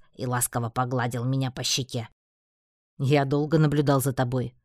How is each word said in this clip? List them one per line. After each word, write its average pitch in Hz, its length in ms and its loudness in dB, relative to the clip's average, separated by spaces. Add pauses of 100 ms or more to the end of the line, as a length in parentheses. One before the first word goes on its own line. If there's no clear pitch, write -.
(140)
и - 120 -8
ласково 120 440 -4
погладил 120 540 -4
меня 135 260 -2
по 127 120 -10
щеке. 123 460 -4 (880)
"Я 139 260 2
долго 147 340 2
наблюдал 143 420 4
за 131 120 0
тобой. 123 420 -2 (100)